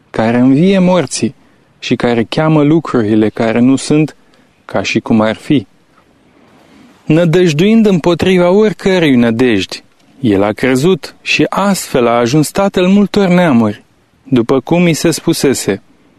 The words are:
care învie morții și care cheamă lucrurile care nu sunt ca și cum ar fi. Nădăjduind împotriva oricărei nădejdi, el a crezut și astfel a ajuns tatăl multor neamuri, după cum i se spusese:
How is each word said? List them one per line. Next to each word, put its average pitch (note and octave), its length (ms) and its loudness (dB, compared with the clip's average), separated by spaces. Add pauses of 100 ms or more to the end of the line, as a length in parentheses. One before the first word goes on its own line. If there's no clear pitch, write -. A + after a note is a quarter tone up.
(100)
care A#2 280 -2
învie C#3+ 400 2
morții F3+ 560 -2 (440)
și - 180 -6
care A#2+ 260 0
cheamă D#3 400 0
lucrurile A2+ 680 0
care A2+ 300 -2
nu B2+ 180 2
sunt D3+ 400 -2 (480)
ca - 180 -6
și A2 180 -4
cum A2+ 200 0
ar G#2+ 160 0
fi. C3+ 300 -2 (1400)
Nădăjduind F3 800 2
împotriva F3 640 0
oricărei F#3 640 0
nădejdi, A#2 680 0 (380)
el G2+ 220 0
a G#2 100 0
crezut C3 720 -2
și - 260 -2
astfel F#3 580 -2
a A#2 100 0
ajuns B2 340 0
tatăl G3 360 -2
multor G3 420 2
neamuri, C#3+ 560 0 (380)
după B2 380 0
cum F3 260 0
i E3+ 60 2
se E3 180 0
spusese: C3 720 -2 (360)